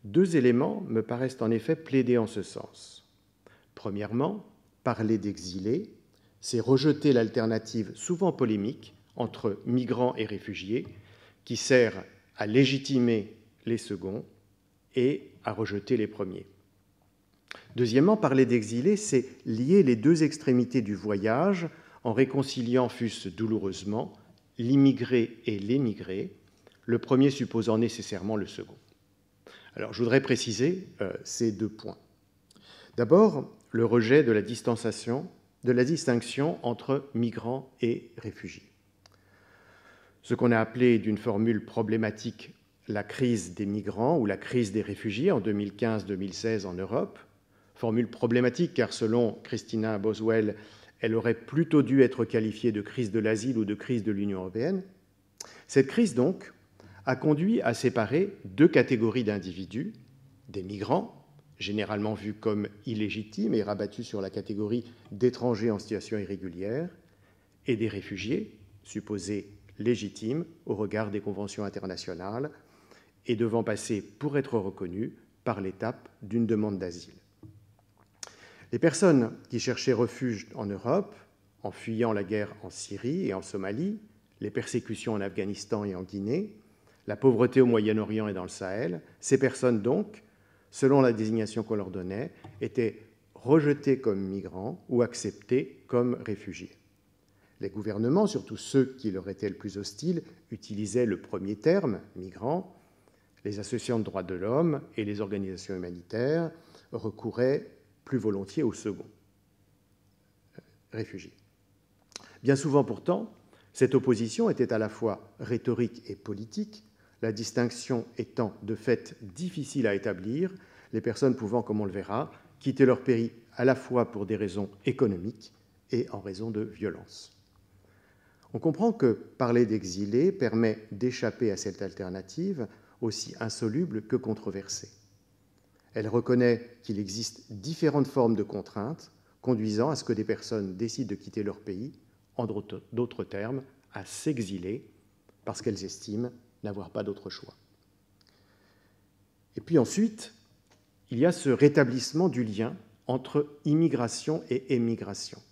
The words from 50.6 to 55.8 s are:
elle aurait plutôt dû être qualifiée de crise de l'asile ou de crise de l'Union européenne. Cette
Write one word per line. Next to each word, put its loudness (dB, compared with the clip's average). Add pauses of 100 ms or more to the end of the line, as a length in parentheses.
elle 0
aurait 2
plutôt 2
dû 6
être 4
qualifiée 0
de -2
crise -4
de 2
l'asile 0
ou 2
de -2
crise -4
de -2
l'Union -2
européenne. -4 (840)
Cette 6